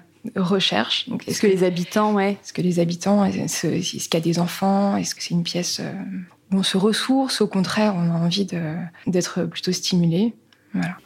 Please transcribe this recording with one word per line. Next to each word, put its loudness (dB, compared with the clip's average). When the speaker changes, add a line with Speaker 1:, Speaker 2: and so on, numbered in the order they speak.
Speaker 1:
recherchent. 0
Donc, -6
Speaker 2:
Ce -6
que 4
les 4
habitants, 0
ouais. 2
Speaker 1:
Ce -18
que -6
les 2
habitants, 2
est-ce, -2
est-ce -2
qu'il 2
y -2
a -8
des 2
enfants ? 2
Est-ce -4
que -12
c'est -10
une 0
pièce, -4
euh, -6
où 2
on 2
se 0
ressource ? 2
Au 4
contraire, 0
on 2
a 0
envie 0
de, -4
d'être 0
plutôt -4
stimulé. 2
Voilà. -2